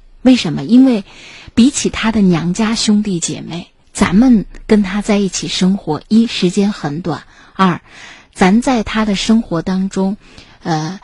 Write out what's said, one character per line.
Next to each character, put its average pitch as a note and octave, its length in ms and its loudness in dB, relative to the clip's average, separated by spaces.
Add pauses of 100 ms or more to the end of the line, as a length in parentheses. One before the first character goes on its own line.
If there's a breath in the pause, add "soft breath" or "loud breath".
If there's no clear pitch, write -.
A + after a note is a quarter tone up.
(220)
为 B3+ 160 6
什 D#3+ 160 -4
么？ D3 100 -6
因 A#3+ 220 6
为 A#3 180 0 (500 loud breath)
比 A#3+ 160 4
起 - 200 -4
他 A3 240 -4
的 A3 80 0
娘 F3 320 2
家 A3 220 -2
兄 G#3 280 0
弟 G3 160 -4
姐 - 220 -8
妹， - 260 -12 (240)
咱 - 240 -2
们 A#3 300 4 (220)
跟 G#3+ 160 4
他 G3 180 -4
在 G3+ 160 0
一 G3+ 100 0
起 - 220 -8
生 F#3 260 0
活， - 320 -6
一， A3+ 200 2
时 - 220 -2
间 G3+ 220 0
很 D3+ 300 -8
短； E3 220 -6 (300 soft breath)
二， F#3 280 0 (520 loud breath)
咱 G3+ 280 2
在 B3 220 0
他 A3 200 -4
的 G#3 120 0
生 A3+ 260 0
活 E3+ 200 -6
当 F#3+ 280 -4
中， F#3+ 260 -4 (480 loud breath)
呃， E3 400 -6